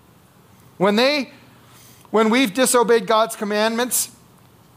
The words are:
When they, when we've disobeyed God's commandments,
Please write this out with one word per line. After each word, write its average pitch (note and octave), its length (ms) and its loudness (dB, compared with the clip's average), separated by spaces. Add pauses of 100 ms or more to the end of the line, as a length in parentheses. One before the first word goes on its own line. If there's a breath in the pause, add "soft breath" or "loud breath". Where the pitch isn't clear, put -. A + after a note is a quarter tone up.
(800)
When G3+ 180 2
they, C4+ 340 0 (800 loud breath)
when A3 200 2
we've B3 220 2
disobeyed A#3 540 2
God's A3 300 0
commandments, A3 760 -4 (680)